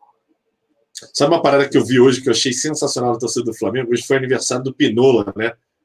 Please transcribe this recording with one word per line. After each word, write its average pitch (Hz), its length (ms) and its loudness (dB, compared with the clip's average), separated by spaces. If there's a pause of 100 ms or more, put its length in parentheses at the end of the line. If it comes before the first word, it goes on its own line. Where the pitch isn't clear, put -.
(1120)
Sabe 151 220 2
uma 170 80 0
parada 139 260 4
que - 80 -10
eu 123 80 -6
vi 123 160 2
hoje 123 220 6
que - 60 -2
eu 120 40 2
achei 123 220 -2
sensacional 135 580 -4
da 113 60 -4
torcida 117 260 -4
do 110 100 -4
Flamengo? 117 380 -4
Hoje 117 100 -2
foi 139 140 0
aniversário 127 480 -2
do 135 100 -6
Pinola, 117 600 2
né? 113 160 -4 (320)